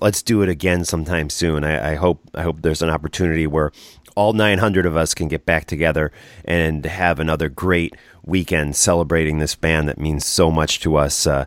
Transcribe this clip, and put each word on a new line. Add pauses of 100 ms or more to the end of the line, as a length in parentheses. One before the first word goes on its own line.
let's
do
it
again
sometime
soon.
I,
I
hope, (100)
I
hope
there's
an
opportunity
where (440)
all
nine
hundred
of
us
can
get
back
together (340)
and
have
another
great (280)
weekend
celebrating
this
band
that
means
so
much
to
us,
uh,